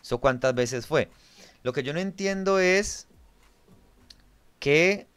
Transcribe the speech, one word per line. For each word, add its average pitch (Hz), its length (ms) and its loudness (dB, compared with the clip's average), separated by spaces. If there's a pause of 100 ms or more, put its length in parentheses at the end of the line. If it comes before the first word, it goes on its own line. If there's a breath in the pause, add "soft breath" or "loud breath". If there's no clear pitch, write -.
¿eso 120 160 -4
cuántas 131 340 2
veces 123 320 -2
fue? 147 240 0 (540 loud breath)
Lo 123 80 -4
que 135 120 -4
yo 139 100 -6
no 170 80 -4
entiendo 190 580 -2
es 185 480 0 (1500)
que 170 580 2